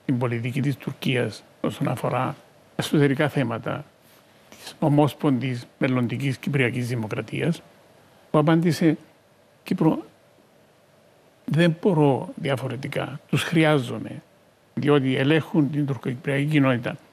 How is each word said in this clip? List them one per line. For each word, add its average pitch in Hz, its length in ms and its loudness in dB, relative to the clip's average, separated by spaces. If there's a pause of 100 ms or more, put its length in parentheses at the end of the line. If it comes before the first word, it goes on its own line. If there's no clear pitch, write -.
την 131 120 0
πολιτική 120 440 -2
της 135 160 -2
Τουρκίας 123 680 -4 (180)
όσον - 260 -4
αφορά 127 480 -2 (400)
εσωτερικά 143 540 2
θέματα 117 560 -4 (640)
της - 300 -20
ομόσπονδης 135 880 2 (100)
μελλοντικής 127 600 0
κυπριακής 131 500 -2
δημοκρατίας, 117 760 -4 (680)
μου 160 80 4
απάντησε, 165 580 4 (680)
«Κύπρο, 180 340 0 (1500)
δεν 160 360 2
μπορώ 156 540 2
διαφορετικά. 135 840 -6 (100)
Τους - 140 0
χρειάζομαι, 143 760 0 (520)
διότι 131 420 2
ελέγχουν 147 560 2
την 147 140 -2
τουρκοκυπριακή 139 600 -4
κοινότητα 135 520 2 (160)